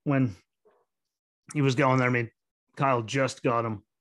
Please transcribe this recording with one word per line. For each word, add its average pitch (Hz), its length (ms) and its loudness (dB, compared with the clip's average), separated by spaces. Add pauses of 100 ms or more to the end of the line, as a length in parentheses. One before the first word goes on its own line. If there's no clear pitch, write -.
when 131 300 0 (1200)
he 147 80 0
was 135 140 2
going 131 220 4
there. 127 100 2
I - 20 0
mean, 120 200 -2 (460)
Kyle 135 260 0
just 127 400 -4
got 117 220 0
him, 110 180 -6 (180)